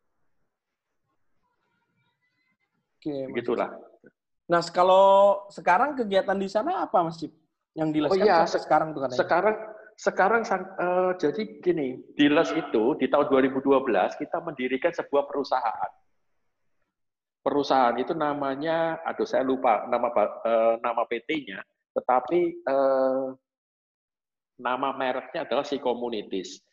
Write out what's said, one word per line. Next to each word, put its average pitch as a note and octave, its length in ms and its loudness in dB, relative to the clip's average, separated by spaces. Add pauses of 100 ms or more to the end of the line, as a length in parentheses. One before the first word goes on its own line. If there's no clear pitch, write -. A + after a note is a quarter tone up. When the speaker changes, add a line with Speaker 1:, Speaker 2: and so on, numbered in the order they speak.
(3000)
Speaker 1:
Oke, D#3 120 -8 (140)
Mas. C3 60 -12
Speaker 2:
Begitulah. A#2 380 -4 (800)
Speaker 1:
Nah, E3+ 120 2 (120)
kalau G3 800 6
sekarang F#3 420 2
kegiatan G3 400 0
di G3 140 -4
sana D#4+ 340 -2
apa, F3+ 220 2
Mas E3 160 -8
Cip? D3+ 100 -10 (460)
Yang D#3 160 -2
di D3+ 80 0
les D3 100 2
Speaker 2:
Oh G3 60 4
Speaker 1:
kan G3 80 4
Speaker 2:
iya, F#3+ 180 6
Speaker 1:
sampai E3 60 -2
Speaker 2:
se-, - 160 -2
Speaker 1:
sekarang D#3+ 260 2
tuh C#3+ 140 -8
katanya. B2+ 160 -4
Speaker 2:
sekarang, F3+ 340 2 (400)
sekarang G3 480 2
sang-, F#3 320 -4
eh, F3+ 360 0 (100)
jadi D3 200 -2 (200)
gini, E3 260 0 (300)
di C#3+ 100 6
les D3+ 240 4
itu B2 460 2
di C3 100 -2
tahun D3 220 2
dua C3 160 4
ribu C3 160 0
dua C3+ 240 4
belas G#2 320 0
kita D#3+ 240 -8
mendirikan C#3 500 -4
sebuah - 380 -2
perusahaan. A#2 640 -4 (1500)
Perusahaan C3+ 560 2
itu B2+ 160 -4
namanya, D#3 960 -4
aduh A#2 160 -4
saya B2 240 -2
lupa B2+ 400 0
nama A#2+ 240 -2
ba-, - 320 0
eh, A2+ 400 2
nama A#2 240 -2
P A#2 160 -8
T-nya, A#2+ 380 -8 (340)
tetapi, B2+ 440 0 (280)
eh, C3+ 580 2 (1300)
nama B2+ 320 -2
mereknya B2+ 560 -6
adalah C3+ 160 0
Si C3+ 160 -4
Komunitis. A#2 800 -6 (140)